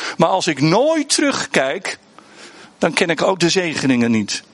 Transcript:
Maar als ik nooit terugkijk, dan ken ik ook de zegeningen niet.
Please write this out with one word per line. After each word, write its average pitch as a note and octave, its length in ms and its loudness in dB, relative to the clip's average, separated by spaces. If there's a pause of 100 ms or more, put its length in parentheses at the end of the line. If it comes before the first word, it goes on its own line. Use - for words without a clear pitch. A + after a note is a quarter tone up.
(160)
Maar E3 120 4
als F#3 180 0
ik D3 140 -2
nooit C#4 480 2
terugkijk, F3 920 -2 (800)
dan E3+ 140 0
ken F3+ 160 0
ik E3 140 -2
ook F#3+ 160 0
de E3+ 100 2
zegeningen C#3 640 0
niet. A2 320 -2 (120)